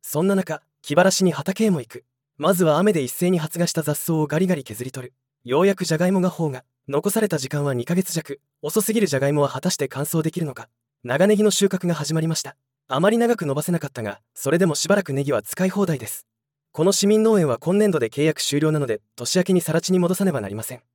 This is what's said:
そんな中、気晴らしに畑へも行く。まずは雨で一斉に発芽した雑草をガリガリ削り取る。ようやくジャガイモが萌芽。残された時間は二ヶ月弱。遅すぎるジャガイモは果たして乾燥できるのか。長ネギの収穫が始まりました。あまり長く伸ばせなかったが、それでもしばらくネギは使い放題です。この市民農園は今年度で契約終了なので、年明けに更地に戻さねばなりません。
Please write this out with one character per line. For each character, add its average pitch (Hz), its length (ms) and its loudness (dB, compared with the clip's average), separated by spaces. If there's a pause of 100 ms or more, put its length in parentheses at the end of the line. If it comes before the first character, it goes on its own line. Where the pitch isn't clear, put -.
そ 151 200 -4
ん 190 60 2
な 196 80 2
中、 180 260 -4 (200)
気 - 120 -6
晴 175 100 6
ら 190 60 6
し 190 140 0
に 175 80 4
畑 190 320 -2
へ 214 60 4
も 160 100 0
行 117 80 -12
く。 - 160 -18 (340)
ま 165 160 2
ず 180 100 2
は 156 140 4
雨 214 140 4
で 160 100 0
一 123 80 -4
斉 180 200 -2
に 185 80 2
発 156 200 -6
芽 175 80 0
し - 60 -4
た 160 100 -4
雑 151 160 -2
草 - 160 -2
を 151 120 0
ガ 151 120 -2
リ 190 80 2
ガ 180 80 2
リ 143 80 -6
削 110 220 -10
り 127 80 -10
取 127 160 -12
る。 - 40 -20 (320)
よ 127 160 2
う 185 60 6
や 202 80 4
く 190 100 -4
ジ 160 100 0
ャ 156 40 0
ガ 175 80 2
イ 190 60 2
モ 190 80 2
が 180 100 2
萌 165 200 -4
芽。 127 140 -12 (240)
残 151 220 0
さ 220 100 0
れ 214 80 2
た 165 100 -2
時 131 100 -6
間 147 160 -2
は 139 100 -2
二 120 100 -2
ヶ 170 100 -2
月 185 180 0
弱。 147 280 -8 (220)
遅 156 180 0
す 214 120 -2
ぎ 226 80 2
る 202 60 2
ジ 143 100 -2
ャ 131 40 0
ガ 139 80 0
イ 143 40 0
モ 147 100 2
は 139 60 0
果 135 140 -8
た 180 80 0
し - 60 -4
て 135 120 -2
乾 135 160 -6
燥 160 180 -2
で 156 80 -2
き - 100 -8
る 165 60 -4
の 135 80 -10
か。 - 140 -18 (360)
長 170 220 2
ネ 208 80 6
ギ 208 80 2
の 214 80 6
収 196 160 2
穫 185 200 0
が 175 80 0
始 147 200 -6
ま 160 60 0
り 160 80 -2
ま 160 60 -2
し - 80 -6
た。 - 140 -14 (320)
あ 131 120 0
ま 190 100 6
り 233 80 2
長 233 180 2
く 170 100 -6
伸 139 80 -2
ば 147 80 -2
せ 175 100 -2
な 170 80 0
か 139 80 -10
っ - 20 -10
た 120 120 -10
が、 104 180 -8 (140)
そ - 160 -4
れ 156 80 4
で 175 80 4
も 156 80 0
し - 120 -4
ば 196 100 2
ら 208 60 0
く 143 100 -6
ネ 135 120 -2
ギ 139 80 -2
は 110 100 0
使 - 240 -4
い 185 40 0
放 202 160 -2
題 160 120 -2
で - 80 -10
す。 - 200 -12 (480)
こ 156 100 0
の 196 80 4
市 196 140 2
民 214 160 4
農 220 160 4
園 160 100 2
は 117 100 0
今 180 180 -2
年 208 140 4
度 160 80 0
で 117 100 0
契 139 160 -2
約 156 160 0
終 - 200 -2
了 156 120 2
な 156 60 0
の 139 80 -2
で、 107 160 -4 (120)
年 - 240 -2
明 180 60 2
け 190 80 0
に 180 80 4
更 165 220 -2
地 180 100 -2
に 185 60 4
戻 175 160 2
さ 196 100 -2
ね 185 80 2
ば 135 80 -2
な 101 80 -8
り 98 60 -8
ま 110 80 -8
せ 127 120 -10
ん。 123 60 -18 (140)